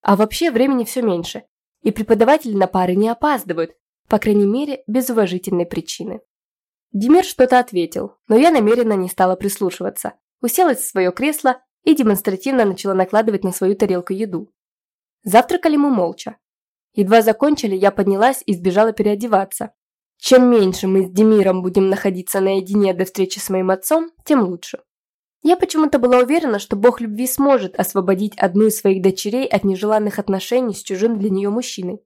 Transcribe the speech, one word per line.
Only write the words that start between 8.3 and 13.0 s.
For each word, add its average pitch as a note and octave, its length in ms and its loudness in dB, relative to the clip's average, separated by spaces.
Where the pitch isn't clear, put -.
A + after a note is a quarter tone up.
я D4+ 160 6
намеренно A3+ 420 2
не F#3 140 -2
стала F#3 300 0
прислушиваться, F#3+ 800 -6
уселась C4+ 380 0
в - 100 -8
свое F3+ 240 0
кресло C4 480 -2
и D#4 120 4
демонстративно A3 720 0
начала G3 280 -4
накладывать G3 500 0